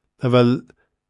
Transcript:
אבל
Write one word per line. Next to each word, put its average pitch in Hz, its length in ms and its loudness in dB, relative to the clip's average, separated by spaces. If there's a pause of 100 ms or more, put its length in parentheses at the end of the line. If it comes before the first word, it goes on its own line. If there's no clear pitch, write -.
(220)
אבל 123 380 0 (500)